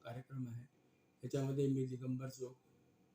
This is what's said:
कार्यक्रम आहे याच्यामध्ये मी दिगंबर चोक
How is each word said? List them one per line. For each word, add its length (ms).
कार्यक्रम 440
आहे 260
याच्यामध्ये 440
मी 180
दिगंबर 440
चोक 260